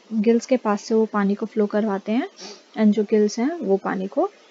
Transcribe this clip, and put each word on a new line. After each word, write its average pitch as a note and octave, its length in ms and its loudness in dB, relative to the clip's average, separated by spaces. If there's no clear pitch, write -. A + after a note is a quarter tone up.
gills A3+ 340 2
के C4 100 0
पास G#3 260 -2
से A3+ 120 -4
वो A3 120 2
पानी G3+ 280 0
को G#3+ 120 -6
फ्लो G#3 200 0
करवाते G#3 460 -2
हैं D4 160 -2
and A3 80 4
जो G#3 160 4
गिल्स G#3 360 2
हैं, D4+ 200 -2
वो G3 180 0
पानी F#3+ 300 -4
को E4 240 -2